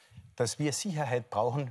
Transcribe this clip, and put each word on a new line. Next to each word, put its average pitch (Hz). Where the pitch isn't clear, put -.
dass 120
wir 147
Sicherheit 143
brauchen 127